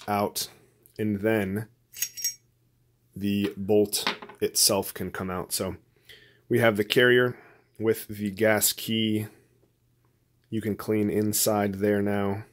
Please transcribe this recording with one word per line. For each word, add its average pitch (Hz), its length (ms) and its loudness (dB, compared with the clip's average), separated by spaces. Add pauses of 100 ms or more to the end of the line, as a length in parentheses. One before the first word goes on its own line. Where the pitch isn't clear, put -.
out, 104 400 -2 (500)
and 107 220 -2
then 107 480 0 (1500)
the 101 440 -2
bolt 101 500 2 (320)
itself - 540 0
can 92 180 -8
come 95 180 -6
out. 90 220 -6
So 92 240 -4 (720)
we 120 120 2
have 113 180 4
the 104 80 0
carrier 123 500 4 (420)
with 110 300 -2
the 104 240 -6
gas 107 400 2
key. 110 560 -2 (1200)
You 110 120 -4
can 101 160 -2
clean 107 320 0
inside 104 680 0
there 101 260 2
now. 101 520 -2